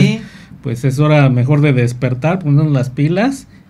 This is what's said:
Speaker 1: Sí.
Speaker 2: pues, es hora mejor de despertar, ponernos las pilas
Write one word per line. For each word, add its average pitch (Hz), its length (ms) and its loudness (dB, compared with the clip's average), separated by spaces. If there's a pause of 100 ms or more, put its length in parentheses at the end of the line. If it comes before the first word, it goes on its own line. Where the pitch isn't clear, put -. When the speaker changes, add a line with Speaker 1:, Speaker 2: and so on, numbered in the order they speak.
Speaker 1:
Sí. 220 200 0 (420)
Speaker 2:
pues, 123 220 -8
es 131 120 -2
hora 147 320 4
mejor 127 320 0
de 147 100 2
despertar, 123 680 -2
ponernos 147 340 0
las 127 160 0
pilas 180 560 -2 (240)